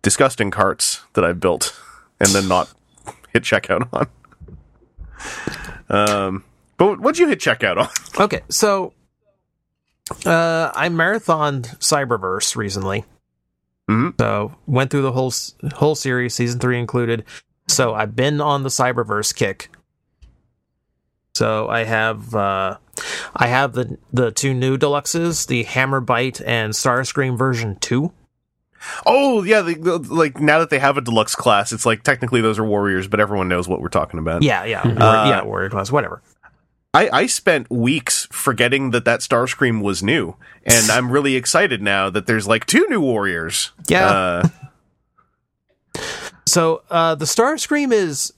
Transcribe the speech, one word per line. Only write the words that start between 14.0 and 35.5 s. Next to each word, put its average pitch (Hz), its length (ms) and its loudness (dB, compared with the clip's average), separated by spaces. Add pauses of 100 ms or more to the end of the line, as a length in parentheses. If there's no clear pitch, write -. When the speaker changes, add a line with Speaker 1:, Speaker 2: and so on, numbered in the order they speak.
Speaker 2:
So 107 360 -2 (100)
went 131 260 0
through 143 120 0
the 131 80 0
whole 131 160 -2
s-, - 260 -8 (220)
whole 151 200 2
series, 123 380 -2
season 123 260 -2
three 123 200 0
included. 117 440 -2 (440)
So 113 260 0
I've 107 220 -4
been 143 260 0
on 143 220 0
the 135 60 -4
Cyberverse 117 680 -2
kick. - 340 -4 (1700)
So 110 340 -2
I 113 140 -2
have, 110 500 -4
uh, 98 440 -2 (580)
I - 120 0
have 123 260 0
the, 123 240 -6 (140)
the 123 200 2
two 135 240 -2
new 131 220 0
deluxes, 151 720 -2
the 120 160 0
Hammer 131 360 0
Bite 123 420 -2
and 113 320 -2
Starscream 131 640 -2
version 117 420 -2
two. 139 340 -2 (920)
Speaker 1:
Oh, 254 380 4
yeah, 208 180 4
the, 170 140 -2
the, 170 220 0
like, 151 420 0
now 151 200 4
that 165 100 0
they 139 100 2
have 139 180 2
a 143 40 -2
deluxe 113 340 2
class, 104 380 2
it's 107 120 -6
like, 113 180 2
technically 123 380 0
those 110 160 2
are 110 80 -2
warriors, 101 420 0
but 104 120 0
everyone 101 300 2
knows 87 180 0
what 90 140 -2
we're 82 80 -6
talking 80 300 -2
about. 82 240 -2
Speaker 2:
Yeah, 104 200 0
yeah, 104 180 -4
Speaker 3:
Mm-hmm. 110 180 0
Speaker 2:
war-, 113 100 6
Speaker 1:
Uh, 110 200 4
Speaker 2:
yeah, 98 140 0
warrior 98 260 -6